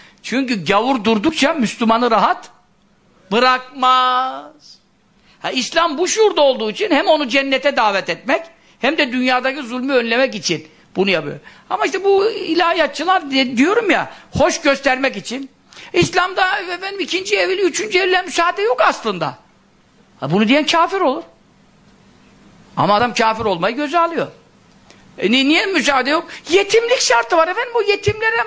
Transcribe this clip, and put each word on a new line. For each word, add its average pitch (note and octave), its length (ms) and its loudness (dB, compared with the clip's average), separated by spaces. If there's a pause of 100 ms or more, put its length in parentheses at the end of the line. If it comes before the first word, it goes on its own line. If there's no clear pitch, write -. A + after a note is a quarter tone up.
(220)
Çünkü A#3 420 -4
gavur G#3+ 400 0
durdukça C4+ 480 2
Müslümanı A#3 580 0
rahat A3+ 400 0 (840)
bırakmaz. B3+ 1500 0 (640)
Ha, E3 80 -6
İslam C#4+ 480 -2
bu F4 100 0
şuurda G#4+ 320 2
olduğu A3+ 300 2
için F#4+ 200 -4
hem D#4+ 160 2
onu D4+ 220 2
cennete C4+ 480 0
davet G3 320 0
etmek, F#3+ 340 -2 (380)
hem D4 180 0
de C4+ 140 0
dünyadaki B3+ 500 0
zulmü B3+ 300 -6
önlemek A#3+ 420 2
için E3 340 -6 (280)
bunu F#3+ 140 0
yapıyor. D3 280 -2 (320)
Ama - 160 -2
işte F#4 180 -4
bu G4 260 4
ilahiyatçılar E4+ 1000 0
di-, C4 260 0
diyorum G4 340 2
ya, F#3 220 0 (200)
hoş - 280 0
göstermek C4+ 560 0
için. B3+ 340 -10 (420)
İslam'da F#4 680 0
efendim F#4+ 420 -8
ikinci F#4+ 360 -4
evliliğe, F#4 300 0
üçüncü F4+ 320 -2
evliliğe F#4 240 0
müsaade F4 400 -2
yok A4+ 180 0
aslında. F3 580 -2 (840)
Ha, C3+ 100 -6
bunu G#3 180 2
diyen D4 180 4
kafir F4+ 340 2
olur. D#4+ 220 0 (1500)
Ama F3 180 2
adam A3+ 200 2
kafir A3 300 0
olmayı G3 320 -2
göze D4 220 -2
alıyor. E4 280 0 (920)
E, G3 120 0
ni-, C4+ 180 2
niye F4+ 180 2
müsaade C#4 440 0
yok? D#4+ 180 -2 (220)
Yetimlik A4+ 500 2
şartı A4+ 360 2
var D#4+ 120 4
efendim, A#4 260 -4
o A#4 80 2
yetimlere G#4+ 640 0